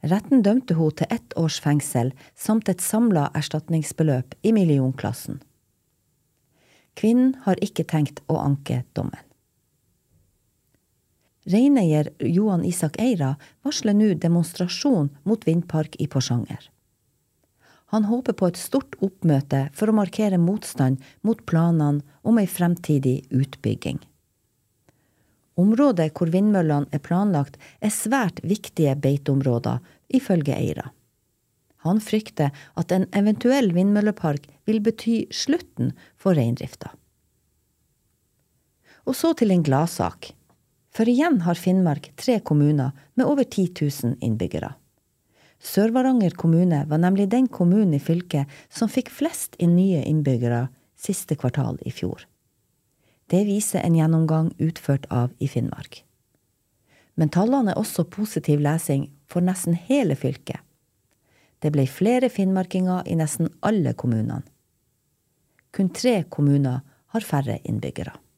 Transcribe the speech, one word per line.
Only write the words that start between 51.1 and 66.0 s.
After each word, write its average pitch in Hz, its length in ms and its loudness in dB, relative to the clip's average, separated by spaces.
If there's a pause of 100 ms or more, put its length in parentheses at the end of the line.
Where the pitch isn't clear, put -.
kvartal 123 380 -2 (100)
i 127 60 -10
fjor. - 320 -8 (1040)
Det 185 160 4
viser 202 320 -2
en 165 160 2
gjennomgang 160 540 2 (100)
utført 143 480 -2
av 120 320 0
i 139 80 -2
Finnmark. - 540 -6 (1120)
Men 156 160 2
tallene 220 400 2
er - 80 -2
også 202 240 -2
positiv 156 560 -2
lesing 147 480 0 (220)
for 175 100 -2
nesten 175 460 0
hele 233 340 0
fylket. - 400 -6 (1040)
Det 151 80 2
ble 143 160 2
flere 247 400 2
finnmarkinger 185 800 -2
i - 80 -2
nesten 160 320 -2 (160)
alle 180 320 2
kommunene. 113 480 -2 (1300)
Kun 190 240 0
tre 226 320 0